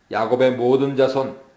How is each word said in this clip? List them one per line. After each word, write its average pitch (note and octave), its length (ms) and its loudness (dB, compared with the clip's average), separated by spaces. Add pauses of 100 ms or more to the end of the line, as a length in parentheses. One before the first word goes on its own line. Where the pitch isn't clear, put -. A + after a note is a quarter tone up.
(120)
야곱의 B2 400 0
모든 C3 420 0
자손, C3+ 640 -2